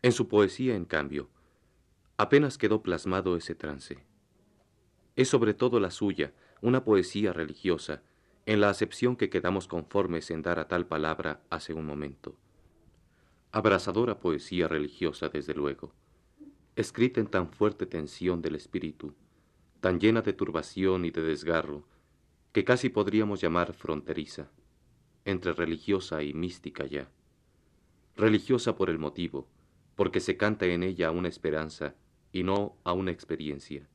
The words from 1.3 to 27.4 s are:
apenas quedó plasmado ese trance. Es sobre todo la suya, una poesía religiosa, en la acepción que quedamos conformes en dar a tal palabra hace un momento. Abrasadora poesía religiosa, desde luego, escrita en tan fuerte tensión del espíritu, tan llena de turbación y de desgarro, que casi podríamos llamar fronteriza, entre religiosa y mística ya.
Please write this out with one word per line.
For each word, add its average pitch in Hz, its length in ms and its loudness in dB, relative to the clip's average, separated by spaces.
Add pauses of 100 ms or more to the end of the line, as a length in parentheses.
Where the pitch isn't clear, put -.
apenas 143 400 6
quedó 107 240 2
plasmado 90 560 0
ese - 160 -8
trance. 71 500 -10 (1120)
Es 131 140 4
sobre 117 240 4
todo 120 260 2
la 90 120 0
suya, 85 420 -2 (300)
una 127 200 2
poesía 101 480 4
religiosa, 80 720 -4 (460)
en 107 120 2
la 104 120 6
acepción 123 460 -2
que 110 120 0
quedamos 90 380 -2
conformes 87 640 -2
en 80 100 -4
dar 82 160 0
a 80 100 -6
tal 87 200 -2
palabra 78 640 -4
hace 82 240 -8
un 78 100 -6
momento. 73 540 -10 (1120)
Abrasadora 104 680 2
poesía 85 480 -2
religiosa, 76 600 -4
desde 71 240 -6
luego, 71 400 -6 (840)
escrita 120 460 0
en 104 60 -2
tan 87 220 0
fuerte 104 360 0
tensión 85 560 -4
del 78 140 -4
espíritu, 76 600 -10 (640)
tan 90 180 2
llena 110 240 6
de 107 120 0
turbación 92 720 0
y 82 60 -2
de 82 100 -4
desgarro, 76 680 -2 (640)
que 101 140 2
casi 123 240 4
podríamos 104 500 0
llamar 82 340 0
fronteriza, 76 800 -8 (720)
entre 90 300 -2
religiosa 82 680 -2
y 73 120 -4
mística 80 520 -6
ya. 69 220 -8 (1080)